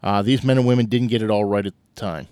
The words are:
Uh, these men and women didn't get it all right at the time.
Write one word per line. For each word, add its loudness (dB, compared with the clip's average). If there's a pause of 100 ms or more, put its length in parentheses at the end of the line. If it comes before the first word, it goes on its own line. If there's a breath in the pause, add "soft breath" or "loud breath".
Uh, -2
these 0
men 2
and 2
women 2
didn't -2
get 0
it -2
all 2
right 0
at -10
the -20
time. -8